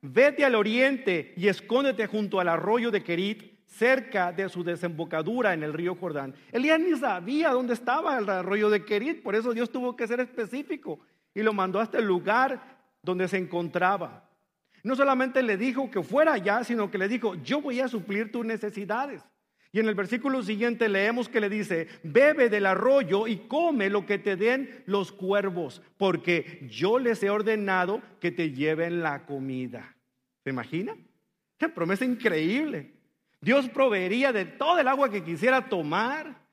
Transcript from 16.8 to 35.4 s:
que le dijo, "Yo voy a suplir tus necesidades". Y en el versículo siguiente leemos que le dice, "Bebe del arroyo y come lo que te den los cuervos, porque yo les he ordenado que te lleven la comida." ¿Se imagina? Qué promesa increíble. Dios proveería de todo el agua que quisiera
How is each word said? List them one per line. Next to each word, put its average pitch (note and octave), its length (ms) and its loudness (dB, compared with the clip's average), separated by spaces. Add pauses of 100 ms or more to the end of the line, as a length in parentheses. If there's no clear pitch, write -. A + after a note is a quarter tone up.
que G3+ 60 -4
le F#3+ 100 0
dijo, G#3+ 280 -2
"Yo E3+ 260 -2
voy C4 180 -4
a C4 80 0
suplir G#3+ 420 -4
tus A#3 160 -4
necesidades". G#3+ 800 -6 (540)
Y - 20 2
en A3 80 4
el G#3+ 60 2
versículo A#3+ 480 0
siguiente A3+ 480 0
leemos G#3+ 400 0
que A#3+ 100 2
le G#3 100 0
dice, F3+ 380 -2 (140)
"Bebe B3+ 480 6
del G3+ 160 2
arroyo G#3+ 640 4
y A3 200 -4
come C#4+ 440 2
lo G3+ 160 0
que G3+ 100 0
te G3+ 180 -2
den A#3+ 520 0
los G3 240 0
cuervos, F#3 720 -2 (140)
porque E3+ 680 0
yo D3 300 2
les A#3 240 2
he G3 80 2
ordenado G3+ 720 0 (180)
que E3+ 120 -2
te E3 220 -2
lleven D#3+ 500 -2
la C#3+ 240 -4
comida." B2+ 680 -8 (480)
¿Se C#3 60 -8
imagina? E3 480 -6 (640)
Qué D#4+ 100 0
promesa G3 360 -2
increíble. A3 840 0 (480)
Dios B3+ 300 2
proveería A#3 640 2
de G3 120 0
todo D#4 340 0
el C4+ 80 4
agua C4+ 240 2
que G3+ 120 -6
quisiera F3+ 460 0